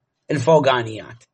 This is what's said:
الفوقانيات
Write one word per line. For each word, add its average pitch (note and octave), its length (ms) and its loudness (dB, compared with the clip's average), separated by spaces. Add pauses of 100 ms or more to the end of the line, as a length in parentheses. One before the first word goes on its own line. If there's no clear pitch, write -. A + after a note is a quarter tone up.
(320)
الفوقانيات B2 920 0 (100)